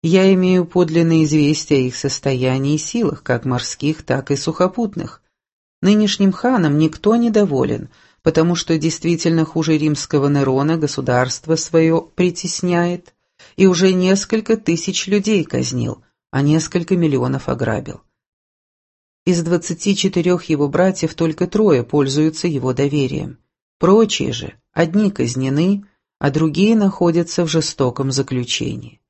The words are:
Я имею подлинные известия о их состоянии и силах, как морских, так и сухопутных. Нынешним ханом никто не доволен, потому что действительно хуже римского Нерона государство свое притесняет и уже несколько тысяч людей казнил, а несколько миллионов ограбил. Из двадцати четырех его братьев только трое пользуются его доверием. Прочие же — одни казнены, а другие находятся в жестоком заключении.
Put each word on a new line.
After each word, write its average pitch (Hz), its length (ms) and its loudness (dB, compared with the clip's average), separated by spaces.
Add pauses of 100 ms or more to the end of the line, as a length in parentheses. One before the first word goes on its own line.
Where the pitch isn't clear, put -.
Я 190 320 4
имею 185 320 2
подлинные 165 560 2
известия 147 560 2
о 127 40 2
их 127 120 -4
состоянии 135 800 -2
и 151 40 -2
силах, 214 440 -4
как 123 220 -2
морских, 127 580 -4
так 135 300 -2
и 139 40 0
сухопутных. 190 880 -6 (580)
Нынешним 202 520 2
ханом 170 460 0
никто 160 360 0
не 233 160 0
доволен, 139 580 0 (340)
потому 165 340 2
что 165 200 -2
действительно 165 680 0
хуже 156 340 -2
римского 147 500 0
Нерона 143 480 0
государство 131 800 -2
свое 160 460 2
притесняет 175 1120 -2 (400)
и 190 140 4
уже 185 240 4
несколько 196 640 0
тысяч 170 500 -4
людей 202 380 0
казнил, 120 580 -4 (300)
а 139 100 0
несколько 160 540 0
миллионов 135 520 0
ограбил. 123 520 -4 (1200)
Из 175 200 2
двадцати 175 500 -2
четырех 180 520 0
его 147 220 0
братьев 180 460 0
только 165 320 -2
трое 185 380 2
пользуются 151 640 0
его 131 240 -2
доверием. 139 680 -2 (400)
Прочие 190 540 2
же — 120 220 -10 (180)
одни 185 400 0
казнены, 139 720 -2 (340)
а 143 120 0
другие 160 440 2
находятся 175 680 0
в 160 40 -4
жестоком 135 600 -2
заключении. 123 1000 -6